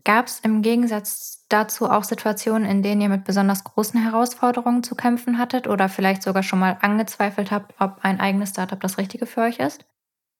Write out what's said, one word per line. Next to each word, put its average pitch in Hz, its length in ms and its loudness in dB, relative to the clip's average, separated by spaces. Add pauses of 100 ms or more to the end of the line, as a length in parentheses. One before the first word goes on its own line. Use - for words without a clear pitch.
Gab's 226 360 2
im 220 200 2
Gegensatz 226 880 -2
dazu 214 400 0
auch 208 160 2
Situationen, 214 640 -2
in 196 120 2
denen 208 200 2
ihr 202 80 2
mit 196 160 0
besonders 196 400 2
großen 214 360 0
Herausforderungen 240 800 0
zu - 120 -8
kämpfen 240 420 0
hattet 240 300 -2
oder 190 220 2
vielleicht 190 340 0
sogar 190 200 0
schon 190 160 0
mal 185 200 2
angezweifelt 202 720 0
habt, 202 260 -4
ob 196 260 -2
ein 190 180 0
eigenes 196 300 0
Startup 190 280 -6
das 190 180 -4
Richtige 202 280 -6
für - 160 -4
euch 233 180 0
ist? - 260 -4 (540)